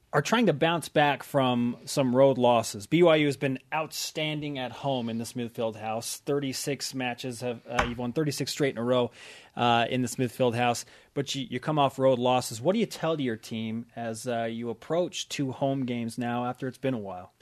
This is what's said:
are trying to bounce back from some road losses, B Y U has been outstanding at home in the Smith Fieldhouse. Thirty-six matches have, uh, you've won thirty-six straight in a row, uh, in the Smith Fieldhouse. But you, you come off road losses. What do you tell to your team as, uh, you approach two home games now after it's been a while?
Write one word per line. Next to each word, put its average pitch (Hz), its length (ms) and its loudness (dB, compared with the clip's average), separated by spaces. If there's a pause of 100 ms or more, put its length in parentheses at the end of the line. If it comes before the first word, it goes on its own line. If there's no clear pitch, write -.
(140)
are 147 80 4
trying 226 240 2
to 175 60 6
bounce 160 360 0
back 147 360 2
from 123 600 2
some 131 300 0
road 135 240 8
losses, 117 480 2
B 170 160 4
Y 160 140 8
U 151 100 4
has 139 100 0
been 131 220 -2 (160)
outstanding 151 840 -6
at 123 120 -6
home 123 400 -2
in 113 80 -4
the 117 80 -6
Smith 120 260 -8
Fieldhouse. 110 640 -4
Thirty-six 143 760 -4
matches 123 460 -6
have, 123 280 -6
uh, 123 200 0
you've 117 100 -8
won 123 140 -4
thirty-six 143 400 -2
straight 139 220 0
in - 40 -8
a 117 60 -4
row, 123 260 2 (460)
uh, 117 340 4
in 127 120 0
the 120 60 -2
Smith 123 300 -4
Fieldhouse. 120 460 2 (300)
But - 200 -4
you, 139 160 -6
you 120 80 -4
come 156 220 0
off 135 180 2
road 131 220 4
losses. 123 400 2
What 170 140 2
do 233 40 0
you 214 80 2
tell 165 300 -2
to 147 80 -4
your 117 100 0
team 113 520 -6 (100)
as, 117 320 -8
uh, 117 160 -2
you 117 260 -6
approach - 580 -4
two 135 220 -4
home 139 340 -2
games 120 320 -4
now 120 300 -2
after 123 220 -6
it's 123 100 -10
been 135 160 -2
a 117 40 -4
while? 95 440 -12